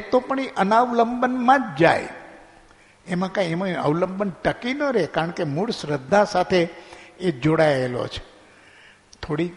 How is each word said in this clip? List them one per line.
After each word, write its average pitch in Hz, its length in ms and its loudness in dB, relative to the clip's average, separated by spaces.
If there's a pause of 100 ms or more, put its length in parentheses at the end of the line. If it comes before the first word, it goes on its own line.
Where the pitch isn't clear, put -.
તો 254 160 2
પણ 269 220 -4
એ 262 140 -6
અનાવલંબનમાં 247 1080 2
જ 170 140 -10
જાય. 156 340 2 (920)
એમાં 180 260 -2
કાંઈ, 175 220 0
એમાં 180 260 -2
અવલંબન 185 580 -2
ટકી 240 380 -4
ન 294 140 -4
રહે, 208 200 2
કારણ 165 280 -4
કે 180 80 -2
મૂળ 170 280 -2
શ્રદ્ધા 147 520 0
સાથે 180 360 2 (560)
એ 180 160 -2
જોડાયેલો 135 720 2
છે. - 140 -10 (960)
થોડી 165 400 -4